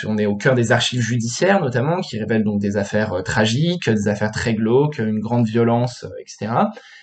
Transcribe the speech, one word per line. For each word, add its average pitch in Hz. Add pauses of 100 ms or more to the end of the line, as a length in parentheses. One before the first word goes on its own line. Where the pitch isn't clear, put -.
on 107
est 104
au 104
cœur 131
des 117
archives 120
judiciaires 120
notamment, 143
qui 190
révèlent 107
donc 104
des 101
affaires, 107
euh, 90
tragiques, 123
des 104
affaires 107
très 113
glauques, 123
une 110
grande 117
violence, 117
euh, -
et -
cetera. 151 (320)